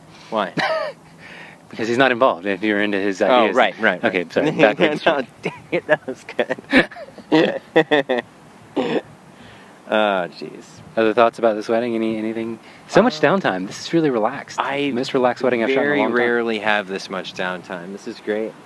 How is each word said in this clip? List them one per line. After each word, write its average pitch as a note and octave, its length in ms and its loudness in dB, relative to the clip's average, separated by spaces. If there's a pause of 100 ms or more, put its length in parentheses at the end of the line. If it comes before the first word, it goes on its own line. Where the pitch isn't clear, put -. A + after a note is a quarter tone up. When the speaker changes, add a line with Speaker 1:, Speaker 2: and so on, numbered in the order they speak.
(300)
Speaker 1:
Why? G2+ 280 -2
Speaker 2:
<laughs> D5+ 360 -4 (760)
Because A2 180 -6
he's A#2 100 0
not C3 140 4
involved. A2+ 340 2
If G2 160 -2
you're G#2 220 2
into G2+ 160 0
his G2 200 0
Speaker 1:
Oh, G#2+ 60 2 (200)
Speaker 2:
ideas. G2+ 100 0
Speaker 1:
right, A2 240 2
right, G2 240 2
right. G#2 120 0
Speaker 2:
Okay, F2 140 -2
sorry. D3 220 0
Speaker 1:
<laughs> - 100 -2
Speaker 2:
Backwards. D3+ 460 2
Speaker 1:
No, C#3+ 180 2 (160)
dang - 120 -6 (180)
it, E3+ 160 -2
that D3+ 180 0
was B2+ 180 -10 (140)
good. - 1900 0 (520)
<laughs> - 280 -2 (840)
Oh, G2+ 400 2
jeez. - 340 -14 (320)
Speaker 2:
Other A2 180 2
thoughts A#2 260 4
about A2+ 160 2
this G#2+ 120 -6
wedding? A#2 280 0
Any, A2 220 -2
anything? A2+ 420 -6 (280)
So - 140 4
much A#3+ 220 0
Speaker 1:
Uh, D3 40 6
Speaker 2:
downtime. A#2+ 400 0
This - 200 -12
is - 60 -4
really D#3+ 160 2
relaxed. A#2+ 500 -2
Speaker 1:
I C#3 320 -2
Speaker 2:
Most B2+ 220 -4
relaxed B2 300 0
wedding B2 200 0
I've A2 60 0
shot C3+ 100 0
in C3+ 40 2
a - 40 -
Speaker 1:
very D3 120 2
Speaker 2:
long A2 100 2
time. A#2 80 0
Speaker 1:
rarely A#2+ 420 0
have G#2 280 0
this F#2+ 220 -8
much F#2 240 -8
downtime. F2+ 580 -8
This G2 160 -14
is A2 140 -10
great. G#2+ 320 -4 (120)